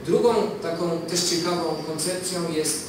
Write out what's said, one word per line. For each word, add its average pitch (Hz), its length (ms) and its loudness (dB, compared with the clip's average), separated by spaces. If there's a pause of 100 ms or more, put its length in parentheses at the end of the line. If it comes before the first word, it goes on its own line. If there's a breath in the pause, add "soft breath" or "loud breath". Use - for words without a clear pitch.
Drugą 220 280 6 (280)
taką 170 380 0
też 175 200 -2 (100)
ciekawą 165 440 0 (120)
koncepcją 175 640 -2
jest 151 260 0 (100)